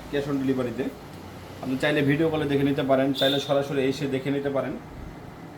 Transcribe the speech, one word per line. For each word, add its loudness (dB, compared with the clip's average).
cash 0
on 0
ডেলিভারিতে। 0
আপনি -2
চাইলে 2
ভিডিও 4
কলে 2
দেখে 2
নিতে 2
পারেন, 4
চাইলে 2
সরাসরি 0
এসে 0
দেখে 0
নিতে 0
পারেন। 0